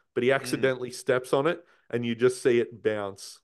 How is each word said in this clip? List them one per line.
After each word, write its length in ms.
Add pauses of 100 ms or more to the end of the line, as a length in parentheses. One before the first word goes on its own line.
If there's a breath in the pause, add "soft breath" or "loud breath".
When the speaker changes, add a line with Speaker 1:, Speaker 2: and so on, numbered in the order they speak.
(160)
Speaker 1:
but 80
he 60
Speaker 2:
Hmm. 60
Speaker 1:
accidentally 560
steps 420
on 140
it, 160 (260 soft breath)
and 160
you 100
just 260
see 180
it 240
bounce 600